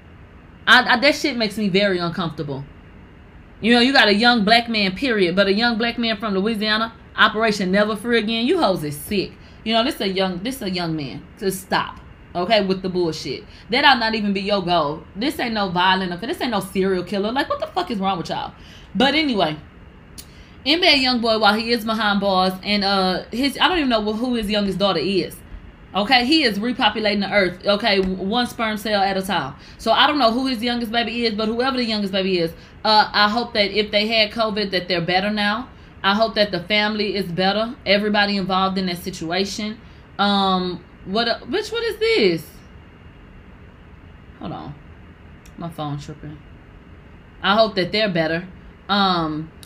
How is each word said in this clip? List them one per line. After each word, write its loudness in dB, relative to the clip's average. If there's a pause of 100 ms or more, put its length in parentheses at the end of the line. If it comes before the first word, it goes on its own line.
(680)
I, 6
I, 2
that 4
shit -2
makes -2
me 0
very 2
uncomfortable. -6 (960)
You 4
know, 6
you 4
got 6
a 6
young 4
black 4
man, -2
period, 0
but 4
a 2
young 0
black -2
man -2
from -4
Louisiana, 0 (240)
Operation 2
Never 2
Free 0
Again. -2
You 2
hoes 0
is -6
sick. -4 (320)
You -2
know, 2
this -2
a 0
young, -2
this -6
a -6
young -4
man. -8 (160)
Just -4
stop, -4 (340)
okay, 2
with -2
the -4
bullshit. -4 (260)
That 0
ought 6
not 0
even 0
be -2
your 0
goal. 0 (120)
This -2
ain't -4
no -2
violent 2
affair. -8
This -6
ain't -2
no 0
serial 0
killer. -2
Like, -2
what -4
the -6
fuck -6
is -4
wrong -2
with -8
y'all? -6 (420)
But 2
anyway, 0 (1120)
N 4
B 4
A 6
Youngboy, 2
while 6
he -2
is 0
behind 0
bars, 2
and, 0
uh, 0
his, -2
I 4
don't 0
even 0
know 2 (100)
who -2
his -2
youngest 0
daughter 0
is. -2 (580)
Okay, 2
he 4
is 0
repopulating 0
the -2
earth. 0
Okay, 2
w-, -2
one -2
sperm -4
cell 0
at 2
a -2
time. -4 (240)
So 2
I 6
don't 0
know 4
who -2
his -4
youngest -4
baby -2
is, 0
but -2
whoever -2
the 0
youngest -2
baby 0
is, 0 (340)
uh, 6
I 4
hope -2
that 0
if -2
they 2
had 2
covid, -2
that -2
they're 0
better 0
now. -2 (340)
I 2
hope 0
that 2
the -4
family 0
is -4
better. -2 (120)
Everybody 2
involved 0
in -2
that -4
situation. -6 (400)
Um, 0 (200)
what, -2
uh, -2
bitch, -4
what -4
is -4
this? 2 (1900)
Hold -10
on. -12 (840)
My -10
phone -8
tripping. -14 (1000)
I 2
hope 4
that 0
they're 2
better. -2 (400)
Um, 0 (160)